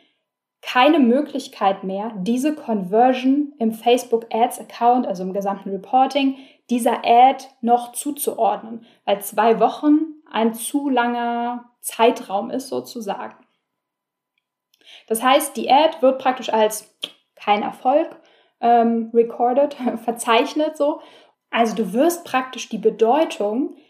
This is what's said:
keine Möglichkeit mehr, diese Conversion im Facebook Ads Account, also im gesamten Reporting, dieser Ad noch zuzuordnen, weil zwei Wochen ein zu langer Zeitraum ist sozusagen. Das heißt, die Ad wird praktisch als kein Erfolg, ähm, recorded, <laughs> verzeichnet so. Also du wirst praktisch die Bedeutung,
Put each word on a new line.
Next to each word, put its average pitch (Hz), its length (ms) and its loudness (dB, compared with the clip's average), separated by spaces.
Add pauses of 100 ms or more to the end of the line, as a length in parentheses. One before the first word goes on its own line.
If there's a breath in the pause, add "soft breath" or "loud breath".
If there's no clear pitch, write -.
(600 loud breath)
keine 294 380 4
Möglichkeit 233 840 0
mehr, 196 320 -6
diese 254 380 -2
Conversion 247 1040 0
im 220 140 -2
Facebook 240 600 0
Ads 233 280 0
Account, 240 460 0
also 185 180 -6
im 185 80 -6
gesamten 196 380 -6
Reporting, 269 680 0 (320 loud breath)
dieser 233 340 -2
Ad 262 400 6 (160)
noch 240 320 0
zuzuordnen, 226 920 -6 (180 soft breath)
weil 202 160 -2
zwei 220 400 0
Wochen 302 680 2
ein 226 240 0
zu 285 340 -6
langer 240 840 -2 (100)
Zeitraum 226 720 0
ist 262 180 -8
sozusagen. - 680 -10 (1700 loud breath)
Das 220 140 -4
heißt, 277 340 2
die 226 140 -2
Ad 302 300 4
wird 262 200 4
praktisch 247 320 -4
als 214 440 -2 (380)
kein - 280 -2
Erfolg, 302 540 -2 (440 soft breath)
ähm, 233 520 2
recorded, 247 640 2
<laughs> 226 300 -4
verzeichnet 285 720 0
so. 302 240 -2 (500 loud breath)
Also 220 240 0
du 190 180 -4
wirst 330 320 0
praktisch 262 440 -6
die 220 100 -8
Bedeutung, 226 1000 0 (140)